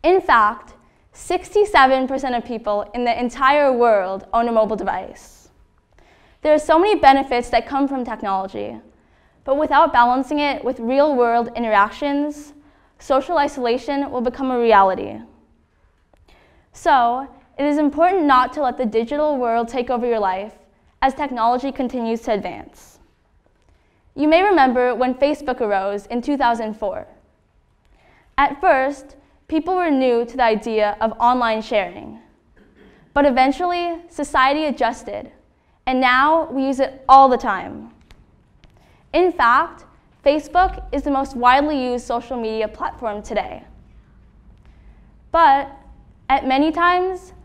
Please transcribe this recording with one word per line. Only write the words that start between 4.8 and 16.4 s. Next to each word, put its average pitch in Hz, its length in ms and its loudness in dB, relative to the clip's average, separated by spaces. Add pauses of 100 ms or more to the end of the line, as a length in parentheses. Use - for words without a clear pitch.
There 302 120 2
are 302 60 4
so 311 180 2
many 381 220 2
benefits 269 520 2
that 233 160 0
come 277 200 -2
from 262 160 -6
technology, 196 760 -8 (640)
but 269 100 0
without 302 380 2
balancing 254 460 2
it 285 220 -2
with 240 200 -6
real-world 240 760 0
interactions, 285 1000 -2 (460)
social 285 380 -2
isolation 277 760 -2
will 247 100 -6
become 254 280 -4
a 254 80 -2
reality. 196 640 2 (1500)